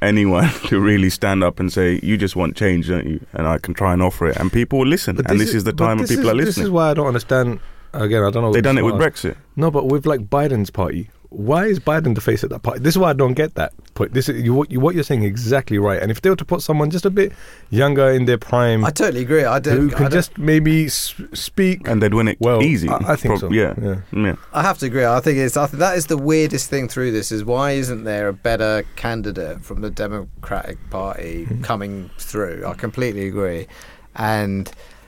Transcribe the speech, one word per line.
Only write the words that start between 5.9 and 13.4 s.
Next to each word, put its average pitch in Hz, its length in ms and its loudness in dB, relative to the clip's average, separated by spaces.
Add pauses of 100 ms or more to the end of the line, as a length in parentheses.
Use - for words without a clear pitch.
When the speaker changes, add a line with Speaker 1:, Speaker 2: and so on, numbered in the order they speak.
Speaker 1:
when - 80 0
Speaker 2:
this - 100 0
Speaker 1:
people 269 140 0
Speaker 2:
is, - 20 4
Speaker 1:
are - 40 2
Speaker 2:
this 143 100 2
Speaker 1:
listening. 196 200 -2
Speaker 2:
is 196 40 0
why 165 200 2
I 147 40 2
don't 147 120 0
understand. 123 540 0 (320)
Again, 107 320 2
I 101 60 4
don't 117 120 0
know 113 60 2
what 104 60 4
Speaker 1:
They 117 80 4
done 135 160 4
it - 40 2
with 110 120 2
Speaker 2:
Usman 151 160 2
Speaker 1:
Brexit. - 260 -6 (180)
Speaker 2:
No, 160 160 2
but 143 160 0
with, 139 180 0
like, 147 240 0
Biden's 139 400 2
party, 85 400 -4 (220)
why 143 360 0
is 196 140 2
Biden 151 340 2
the 104 60 -2
face 110 240 0
at - 60 -2
that 117 100 -8
party? - 200 -4
This 147 140 2
is 185 40 2
why 185 100 4
I 151 60 2
don't 131 180 2
get 156 220 -2